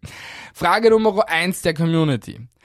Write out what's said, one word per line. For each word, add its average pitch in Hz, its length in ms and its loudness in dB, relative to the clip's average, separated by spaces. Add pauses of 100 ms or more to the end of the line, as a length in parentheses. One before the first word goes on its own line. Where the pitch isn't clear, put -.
(520)
Frage 220 380 2
Nummer 220 380 4
eins 170 340 -2
der 170 100 0
Community. 160 680 -2 (240)